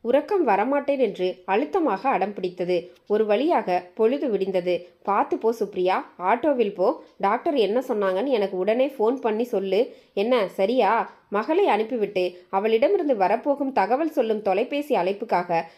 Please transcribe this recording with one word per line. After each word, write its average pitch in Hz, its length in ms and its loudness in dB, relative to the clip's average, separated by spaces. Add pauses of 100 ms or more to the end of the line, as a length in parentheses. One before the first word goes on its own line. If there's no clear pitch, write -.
உறக்கம் 294 460 0
வரமாட்டேன் 269 520 0
என்று 185 460 -2
அழுத்தமாக 254 640 0
அடம் 202 240 0
பிடித்தது. 180 600 -4 (140)
ஒரு 214 200 2
வழியாக 208 680 0
பொழுது 233 340 0
விடிந்தது. 185 580 -2 (160)
"பார்த்து 220 360 0
போ 226 200 0
சுப்ரியா, 196 460 -2 (140)
ஆட்டோவில் 233 560 0
போ. 190 280 0 (160)
டாக்டர் 226 360 0
என்ன 226 340 2
சொன்னாங்கன்னு 202 380 0
எனக்கு 202 300 0
உடனே 220 300 2
ஃபோன் 233 260 0
பண்ணி 233 320 -2
சொல்லு. 196 520 0 (180)
என்ன, 220 340 0
சரியா?" 208 640 0 (160)
மகளை 311 380 0
அனுப்பிவிட்டு 208 840 -2
அவளிடமிருந்து 247 680 2
வரப்போகும் 269 560 0
தகவல் 254 380 0
சொல்லும் 220 320 0
தொலைபேசி 254 520 0
அழைப்புக்காக 190 680 0 (160)